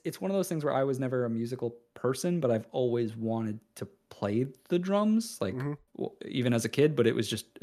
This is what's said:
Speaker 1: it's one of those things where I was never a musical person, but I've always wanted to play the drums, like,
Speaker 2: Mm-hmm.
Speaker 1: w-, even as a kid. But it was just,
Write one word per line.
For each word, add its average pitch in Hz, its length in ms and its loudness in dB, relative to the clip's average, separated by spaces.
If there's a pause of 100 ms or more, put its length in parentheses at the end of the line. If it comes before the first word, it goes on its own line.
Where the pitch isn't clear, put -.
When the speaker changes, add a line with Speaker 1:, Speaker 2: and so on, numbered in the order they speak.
Speaker 1:
it's - 160 -6
one 190 120 -2
of 196 40 0
those 190 120 0
things 156 160 -2
where 139 100 2
I 135 80 2
was 135 160 0
never 127 260 0
a 117 60 -2
musical 117 480 -4 (160)
person, 170 460 0
but 131 100 4
I've 110 220 2
always 120 440 0
wanted 113 440 -2 (160)
to - 100 -8 (240)
play 107 360 0 (220)
the 175 100 2
drums, 208 640 0
like, 95 140 -2
Speaker 2:
Mm-hmm. 139 180 -4 (240)
Speaker 1:
w-, - 200 -6 (100)
even 120 260 0
as 117 120 2
a 113 40 0
kid. 151 280 4
But 120 100 6
it 110 80 4
was 113 140 0
just, - 180 -4 (160)